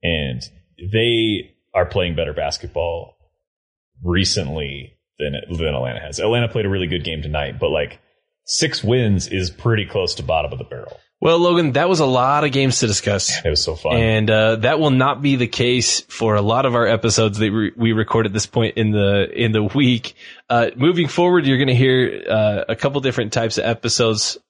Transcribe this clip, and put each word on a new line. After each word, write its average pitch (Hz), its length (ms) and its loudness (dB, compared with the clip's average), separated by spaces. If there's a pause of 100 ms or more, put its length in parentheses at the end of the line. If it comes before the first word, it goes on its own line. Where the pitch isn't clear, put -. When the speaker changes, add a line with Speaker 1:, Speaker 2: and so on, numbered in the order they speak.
Speaker 1:
and 73 400 -4 (500)
they 110 640 -2 (200)
are 90 100 2
playing 87 300 -2
better 76 180 -4
basketball 78 840 -6 (880)
recently 78 920 -4 (240)
than, 73 180 -6 (140)
than 80 260 -2
Atlanta 62 240 -4
has. 76 200 -12
Atlanta 117 280 2
played 110 180 -2
a 98 40 0
really 92 180 -2
good 80 160 -4
game 80 180 -6
tonight, 73 380 -6
but, 80 100 0
like, 73 300 -4 (460)
six - 380 -4
wins 104 440 2
is 92 220 -4
pretty 107 360 -2
close 90 300 -2
to 80 80 -10
bottom 76 280 -2
of 67 60 -12
the - 80 -10
barrel. - 340 -14 (220)
Speaker 2:
Well, 165 160 4
Logan, 175 360 2
that 156 160 2
was 180 100 2
a 151 60 4
lot 135 400 2
of 135 80 -2
games 135 260 2
to 117 80 0
discuss. - 560 -2
Speaker 1:
It 82 60 0
was 76 120 0
so 80 140 -4
fun. 78 220 0
Speaker 2:
And, 110 340 2
uh, 110 260 4
that 131 220 2
will 156 120 4
not 131 300 2
be 143 140 2
the 123 120 0
case 123 540 0
for 110 340 0
a 104 60 2
lot 113 240 2
of 120 100 2
our 117 120 4
episodes 110 520 2
that 107 120 2
re-, 107 240 0
we 113 160 2
record 110 340 0
at 101 60 -4
this 104 140 -4
point 117 320 -2
in 107 140 2
the, 101 420 2
in 113 180 0
the 107 120 2
week. 127 520 0 (340)
Uh, 120 280 2
moving 165 320 2
forward, 175 360 2
you're 135 120 4
gonna 135 180 2
hear, 127 540 2
uh, 107 400 2
a 113 80 -2
couple 139 240 -2
different 120 320 -2
types 117 240 -2
of - 80 -2
episodes 113 720 -2 (120)